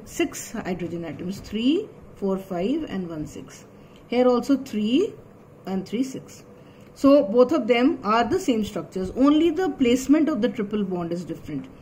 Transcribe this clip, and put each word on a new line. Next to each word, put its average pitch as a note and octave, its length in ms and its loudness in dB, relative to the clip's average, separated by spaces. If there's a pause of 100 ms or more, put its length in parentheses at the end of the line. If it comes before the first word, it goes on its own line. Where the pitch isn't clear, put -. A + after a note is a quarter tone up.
six - 460 -8
hydrogen E3+ 520 -8
atoms. E3+ 360 -10
Three, C4+ 460 0 (280)
four, F#3+ 240 -4
five, G3+ 460 -4
and F#3 260 -8
one, D3+ 160 -8
six. - 400 -18 (420)
Here B3 180 2
also B3 300 2
three B3+ 560 0 (540)
and F#3 200 -4
three, A3+ 160 -4
six. - 420 -10 (500)
So C#4 300 6
both B3 280 4
of C#4 140 0
them B3 360 4
are A3 220 2
the E4 160 0
same A3 240 0
structures. F#3 460 -6
Only D4+ 400 4
the E4+ 180 -2
placement C4+ 640 2
of G#3 100 -2
the B3 80 0
triple G#3 340 -4
bond F3 300 -4
is F3 140 -8
different. D#3 400 -10 (160)